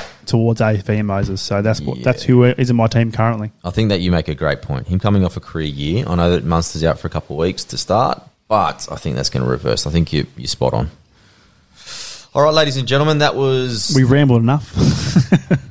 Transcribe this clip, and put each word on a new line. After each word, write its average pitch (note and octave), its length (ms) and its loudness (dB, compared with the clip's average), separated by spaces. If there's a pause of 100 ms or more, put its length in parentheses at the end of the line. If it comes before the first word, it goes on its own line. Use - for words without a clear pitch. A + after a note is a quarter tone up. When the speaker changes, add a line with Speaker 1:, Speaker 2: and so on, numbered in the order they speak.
(260)
Speaker 1:
towards A2+ 360 2
A A2+ 60 2
F G#2+ 180 0
B G#2+ 100 -2
and G#2 120 0
Moses. G2 340 -2
So G2+ 200 -2
that's G#2+ 200 0
what, B1 160 -6
Speaker 2:
Yeah. B1 80 -10
Speaker 1:
that's B2 180 0
who B2 220 6
is B2+ 240 2
in A#2+ 80 2
my A2+ 100 4
team A2+ 240 0
currently. A2+ 400 -2 (140)
Speaker 2:
I F2+ 60 -4
think G#2+ 180 0
that G2 100 2
you F2+ 120 0
make E2 180 0
a D2+ 60 -4
great D2+ 260 -2
point. C2 260 -6
Him F2+ 120 0
coming G2+ 260 2
off F2 100 -4
a F2 60 -8
career D#2+ 260 -6
year, D2 400 -4
I F2+ 80 -2
know F2 160 4
that D#2+ 140 0
Munster's E2 400 -2
out D#2+ 140 0
for - 80 -6
a - 20 -8
couple D2+ 260 -8
of D2 100 -4
weeks F#2 200 -4
to - 120 -10
start, - 440 -2 (260)
but F#2 420 0
I D2+ 60 -10
think D2 220 -6
that's C2+ 120 -2
gonna B1+ 200 -2
reverse. B1 360 -2
I D2 60 -4
think E2 220 2
you, C#2+ 120 0 (120)
you're - 100 -10
spot - 260 -2
on. C2 160 -2 (1500)
All C#3 60 2
right, D#3 120 4
ladies D3 240 0
and B2 100 -4
gentlemen, D3 320 2
that D3 160 0
was B2+ 600 -2
Speaker 1:
We C3+ 100 6
rambled B2+ 360 4
enough. C3 320 0
<laughs> - 960 2